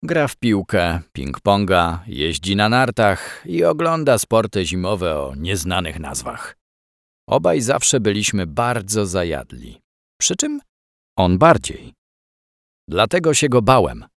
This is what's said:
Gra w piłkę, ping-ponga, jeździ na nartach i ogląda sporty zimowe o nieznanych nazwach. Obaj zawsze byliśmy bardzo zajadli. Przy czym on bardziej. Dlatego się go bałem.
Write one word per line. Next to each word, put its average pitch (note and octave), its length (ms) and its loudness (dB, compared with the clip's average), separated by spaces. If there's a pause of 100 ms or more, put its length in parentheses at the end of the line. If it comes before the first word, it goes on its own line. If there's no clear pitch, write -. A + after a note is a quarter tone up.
Gra D#3+ 260 0
w - 80 -8
piłkę, F#2 640 0 (120)
ping-ponga, F2 920 0
jeździ E2+ 500 -4
na G#2 120 2
nartach A#2 760 0
i E3+ 180 0
ogląda D#3+ 540 2
sporty G#2 480 0
zimowe F2+ 540 -2
o C#2 140 -6
nieznanych E2+ 680 -4
nazwach. - 560 -10 (720)
Obaj D3 320 2
zawsze B2+ 400 0
byliśmy G#2 460 0
bardzo G#2 600 -2
zajadli. D2+ 760 -6 (380)
Przy - 160 0
czym D4 240 -2 (580)
on F#2 200 4
bardziej. - 560 2 (920)
Dlatego D3 460 0
się D3 140 2
go B2 140 4
bałem. F#2+ 420 2 (140)